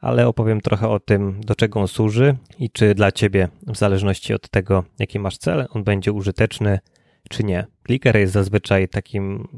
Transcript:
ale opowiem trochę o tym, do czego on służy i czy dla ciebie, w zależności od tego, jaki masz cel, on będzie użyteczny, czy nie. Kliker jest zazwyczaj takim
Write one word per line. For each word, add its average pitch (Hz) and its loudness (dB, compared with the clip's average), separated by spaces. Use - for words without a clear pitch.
ale 120 2
opowiem 110 0
trochę 104 -2
o 107 0
tym, 98 0
do 107 -4
czego 107 0
on 95 0
służy 117 2
i 123 -4
czy 107 4
dla 98 2
ciebie, 95 2
w 107 -8
zależności 98 0
od - -8
tego, 95 0
jaki 113 -4
masz 98 -6
cel, 156 -2
on 107 -6
będzie 101 0
użyteczny, 101 0
czy - -4
nie. 95 -2
Kliker 123 2
jest 98 2
zazwyczaj 98 2
takim 101 -6